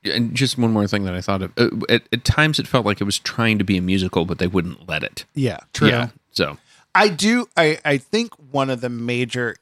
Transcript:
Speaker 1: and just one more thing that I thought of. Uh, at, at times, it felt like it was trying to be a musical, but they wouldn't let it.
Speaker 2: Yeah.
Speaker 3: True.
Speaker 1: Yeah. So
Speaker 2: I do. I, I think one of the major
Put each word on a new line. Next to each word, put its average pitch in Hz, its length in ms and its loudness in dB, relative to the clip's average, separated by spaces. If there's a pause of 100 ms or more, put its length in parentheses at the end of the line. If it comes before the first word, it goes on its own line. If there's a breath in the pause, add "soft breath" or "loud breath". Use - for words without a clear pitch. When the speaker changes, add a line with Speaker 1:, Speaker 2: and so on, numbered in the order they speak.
Speaker 1:
and 117 280 -2
just 127 240 -2
one 117 140 2
more 104 160 2
thing 101 160 -2
that 92 100 -4
I 92 80 -4
thought 95 220 -2
of. 90 140 -8
Uh, 117 120 4 (200)
at, - 220 2
at - 120 -4
times, 151 360 2
it - 80 -6
felt 120 180 0
like 101 160 0
it 101 40 0
was 101 140 -2
trying 110 400 0
to 98 40 2
be 95 140 2
a 90 40 0
musical, 92 440 0
but 87 140 -6
they 87 80 0
wouldn't 87 420 -2
let 76 140 -4
it. - 220 -12 (100)
Speaker 2:
Yeah. 135 220 -2 (160)
Speaker 3:
True. - 160 2
Speaker 1:
Yeah. 120 200 -2 (220)
So 76 260 -2 (380 soft breath)
Speaker 2:
I 208 140 6
do. 220 460 0
I, 160 300 2
I 143 120 2
think 220 360 -4 (180)
one 135 180 0
of 123 120 -4
the 123 80 -4
major 120 720 -4